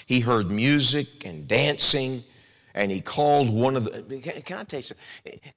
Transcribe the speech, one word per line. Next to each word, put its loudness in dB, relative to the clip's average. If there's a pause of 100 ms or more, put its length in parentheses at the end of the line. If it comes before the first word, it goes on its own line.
he 2
heard 2
music 0
and -12
dancing, 2 (520)
and 0
he -2
called 2
one 2
of -2
the," -10
can, -10
can -10
I -10
tell -8
you -8
something? -12 (160)